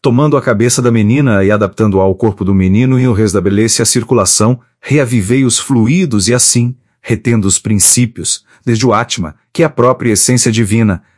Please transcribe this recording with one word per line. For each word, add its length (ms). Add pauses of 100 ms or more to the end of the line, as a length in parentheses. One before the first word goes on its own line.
Tomando 360
a 60
cabeça 380
da 100
menina 540
e 60
adaptando-a 520
ao 120
corpo 280
do 120
menino 440
e 80
o 60
restabelece 720
a 40
circulação, 760 (200)
reavivei 640
os 140
fluidos 720
e 60
assim, 400 (280)
retendo 440
os 120
princípios, 880 (200)
desde 220
o 80
Atma, 400 (180)
que 100
é 40
a 40
própria 420
essência 380
divina, 520 (160)